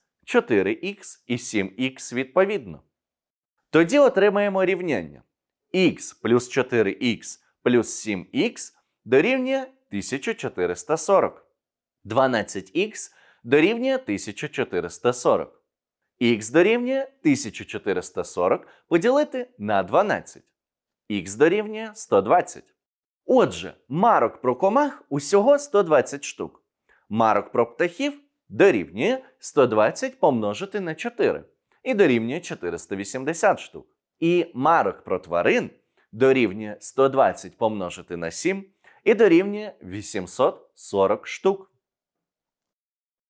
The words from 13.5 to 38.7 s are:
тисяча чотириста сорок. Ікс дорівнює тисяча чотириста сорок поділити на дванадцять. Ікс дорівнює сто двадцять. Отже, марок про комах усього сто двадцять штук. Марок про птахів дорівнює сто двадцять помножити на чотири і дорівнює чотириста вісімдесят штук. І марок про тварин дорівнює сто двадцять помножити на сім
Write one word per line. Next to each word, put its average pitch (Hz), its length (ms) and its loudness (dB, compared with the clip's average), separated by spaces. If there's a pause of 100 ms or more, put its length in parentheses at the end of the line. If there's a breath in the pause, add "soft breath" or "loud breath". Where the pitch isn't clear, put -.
тисяча 107 500 -8
чотириста 98 680 -4
сорок. 110 500 -2 (560)
Ікс 113 300 0
дорівнює 240 580 2 (160)
тисяча 120 420 -2
чотириста 92 580 -6
сорок 92 440 -2 (200 soft breath)
поділити 247 720 0
на 101 260 -2
дванадцять. 131 600 -2 (640)
Ікс 98 280 -6
дорівнює 214 580 0
сто - 280 2
двадцять. - 540 -2 (500)
Отже, 95 480 0 (140)
марок 156 540 0
про 123 140 0
комах 277 540 0
усього 202 500 2
сто 202 240 0
двадцять 147 400 2
штук. - 400 -12 (460)
Марок 107 420 2
про 117 140 2
птахів 214 540 -4 (300)
дорівнює 127 720 2 (160 soft breath)
сто - 280 2
двадцять 113 520 0
помножити 135 600 -2
на 165 160 -8
чотири 151 480 -2 (400)
і - 100 -4
дорівнює 135 460 2
чотириста 90 560 -8
вісімдесят 135 640 -2
штук. - 280 -18 (320)
І 170 340 0
марок 131 500 0
про 92 160 -4
тварин 92 500 -2 (420)
дорівнює 110 680 0
сто 135 300 0
двадцять 101 480 0
помножити 92 600 -6
на 82 140 -8
сім 196 340 -4 (380 soft breath)